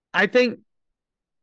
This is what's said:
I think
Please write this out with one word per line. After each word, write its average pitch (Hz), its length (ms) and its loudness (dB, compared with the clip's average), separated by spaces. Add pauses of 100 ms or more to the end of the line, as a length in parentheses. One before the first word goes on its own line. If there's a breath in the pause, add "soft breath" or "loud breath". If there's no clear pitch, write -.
(120)
I 185 140 0
think 247 340 0 (840)